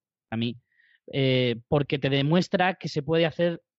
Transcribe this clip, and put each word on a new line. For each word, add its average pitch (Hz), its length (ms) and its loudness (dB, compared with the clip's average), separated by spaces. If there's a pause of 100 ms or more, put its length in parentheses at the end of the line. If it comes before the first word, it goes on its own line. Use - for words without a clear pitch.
(380)
mí, 117 200 -4 (540)
eh, 127 440 2 (120)
porque 147 300 0
te 135 120 -2
demuestra 175 680 2
que - 140 -10
se 151 120 -4
puede 165 240 2
hacer 170 360 -2 (180)